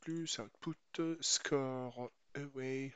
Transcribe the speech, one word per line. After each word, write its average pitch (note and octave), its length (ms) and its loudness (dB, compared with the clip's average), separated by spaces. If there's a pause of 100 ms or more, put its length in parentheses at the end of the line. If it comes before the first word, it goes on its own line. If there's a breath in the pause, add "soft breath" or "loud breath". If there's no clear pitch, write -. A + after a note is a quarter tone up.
plus, D#3+ 380 -2
output, E3 840 -2
score, B2+ 920 2 (260)
away, C3+ 600 -2